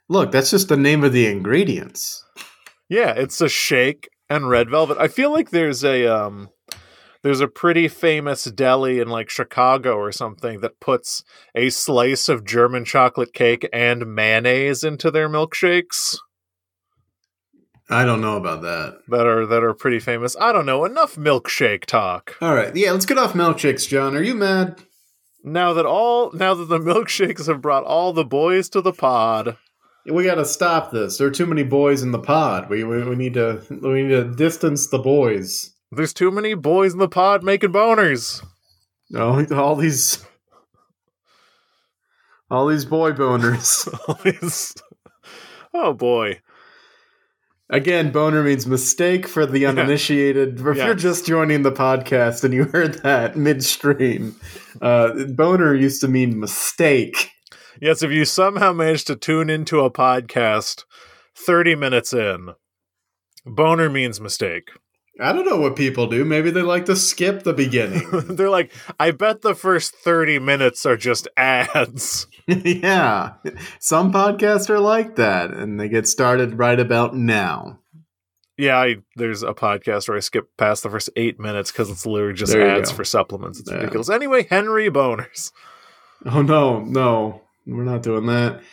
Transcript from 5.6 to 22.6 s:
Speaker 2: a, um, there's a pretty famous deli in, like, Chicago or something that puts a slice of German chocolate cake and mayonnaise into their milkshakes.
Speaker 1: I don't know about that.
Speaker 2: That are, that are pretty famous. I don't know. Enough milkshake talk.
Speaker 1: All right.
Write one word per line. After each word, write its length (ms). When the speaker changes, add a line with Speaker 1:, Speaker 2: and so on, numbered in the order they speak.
Speaker 2:
a, 220
um, 420
there's 180
a 60
pretty 420
famous 560
deli 540
in, 100
like, 220
Chicago 640
or 140
something 500
that 200
puts 420
a 160
slice 580
of 180
German 380
chocolate 500
cake 380
and 420
mayonnaise 680
into 280
their 180
milkshakes. 880
Speaker 1:
I 140
don't 160
know 160
about 260
that. 460
Speaker 2:
That 180
are, 200
that 160
are 120
pretty 240
famous. 400
I 140
don't 140
know. 180
Enough 320
milkshake 680
talk. 540
Speaker 1:
All 140
right. 200